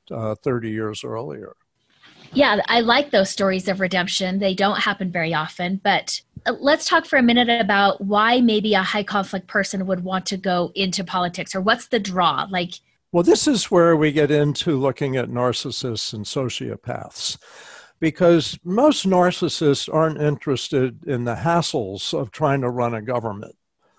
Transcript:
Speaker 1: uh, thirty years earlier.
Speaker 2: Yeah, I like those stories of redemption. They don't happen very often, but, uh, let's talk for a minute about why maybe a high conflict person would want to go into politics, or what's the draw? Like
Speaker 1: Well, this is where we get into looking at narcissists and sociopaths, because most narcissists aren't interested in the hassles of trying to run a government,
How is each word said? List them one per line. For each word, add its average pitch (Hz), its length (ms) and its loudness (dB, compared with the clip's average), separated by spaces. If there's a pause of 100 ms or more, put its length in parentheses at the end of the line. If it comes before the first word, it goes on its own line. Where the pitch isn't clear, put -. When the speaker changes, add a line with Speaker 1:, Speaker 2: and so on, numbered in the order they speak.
(120)
Speaker 1:
uh, 110 240 -4
thirty 117 340 -4
years 107 320 -6
earlier. 120 540 -12 (760)
Speaker 2:
Yeah, 226 340 2
I 233 140 2
like 247 300 2
those 196 200 2
stories 185 360 -2
of 196 140 -2
redemption. 185 580 -2
They 196 160 0
don't 196 260 2
happen 196 300 -2
very 165 240 -2
often, 175 480 -4
but, - 380 0 (260)
uh, 240 140 -2
let's 302 280 0
talk 330 160 2
for 294 140 0
a 254 40 6
minute 240 260 4
about 202 520 2
why 214 400 2
maybe 214 340 2
a 190 80 4
high 202 200 -2
conflict 196 460 -4
person 190 380 -2
would 185 180 -2
want 185 220 -4
to 196 100 -4
go 180 400 0
into 190 260 -2
politics, 175 520 -4
or 190 60 -4
what's 226 280 0
the 240 100 0
draw? 175 500 0
Like 180 260 -4 (360)
Speaker 1:
Well, 170 140 2
this 330 240 4
is 233 240 0
where 170 240 8
we 151 160 2
get 147 180 4
into 147 460 2
looking 131 400 0
at 123 140 -2
narcissists 123 840 -4
and 107 120 -10
sociopaths, - 1120 -8 (600)
because 170 640 2
most 233 420 2
narcissists 175 880 2
aren't 156 280 0
interested 139 880 -2
in 123 160 -2
the 117 120 -4
hassles 127 760 -2
of 139 180 -4
trying 139 300 0
to 123 100 -2
run 120 240 -2
a 110 80 -6
government, 110 540 -6 (420)